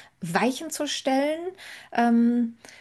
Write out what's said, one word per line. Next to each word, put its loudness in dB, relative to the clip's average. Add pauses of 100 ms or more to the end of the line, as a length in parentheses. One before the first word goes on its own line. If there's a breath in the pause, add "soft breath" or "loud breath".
(220 loud breath)
Weichen -2
zu -4
stellen. -2 (500 loud breath)
Ähm, 2 (240 loud breath)